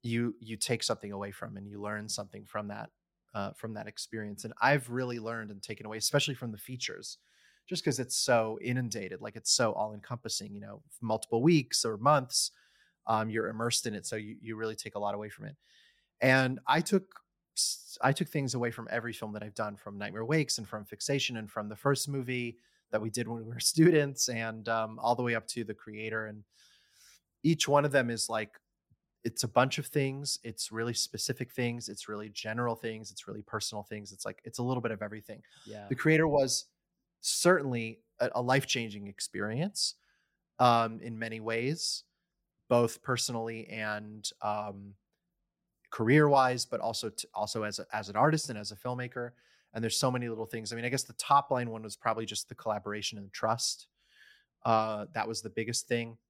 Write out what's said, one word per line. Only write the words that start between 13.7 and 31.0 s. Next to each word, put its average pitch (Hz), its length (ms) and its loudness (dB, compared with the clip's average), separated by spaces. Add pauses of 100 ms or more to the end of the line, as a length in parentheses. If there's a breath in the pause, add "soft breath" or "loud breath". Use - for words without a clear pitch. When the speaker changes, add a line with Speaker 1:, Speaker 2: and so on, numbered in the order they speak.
Speaker 1:
in 110 80 -2
it. 104 120 -8
So 113 100 -4
you, 107 240 -8
you 113 160 -8
really 110 180 -4
take 104 220 -10
a - 20 -4
lot 101 160 0
away 104 140 -6
from 104 160 -14
it. 101 120 -12 (640 soft breath)
And 131 460 6
I 151 140 6
took - 400 0 (360)
s-, - 460 -4
I 135 100 6
took 147 160 -2
things 139 260 -2
away 120 180 -2
from 113 180 -12
every 117 220 -4
film 107 220 -8
that 104 100 -8
I've 104 100 -12
done, 104 220 -4
from 104 220 -12
Nightmare 104 260 -6
Wakes 147 340 0
and 113 100 -8
from 107 160 -8
Fixation 131 520 -2
and 107 120 -8
from 104 200 -6
the 107 80 -8
first 139 320 2
movie 123 500 -4 (320 soft breath)
that 110 100 0
we 110 80 -4
did 110 200 -4
when 117 100 -6
we 110 60 -10
were 117 160 -10
<laughs> - 140 2
students, 160 540 6
and, 113 400 -4
um, 113 300 0
all 120 160 4
the 123 80 -2
way 117 140 2
up 110 120 -4
to 120 140 -6
The 107 120 -6
Creator. 110 520 -4
And 107 160 -12 (1000 soft breath)
each 160 240 4
one 143 160 8
of 143 80 2
them 127 180 4
is, 113 180 -2
like, 110 300 -4 (640)
it's - 220 -4
a 117 40 -2
bunch 135 300 4
of 147 80 -6
things. 139 560 -2
It's 113 300 -8
really 113 220 -2
specific - 580 -4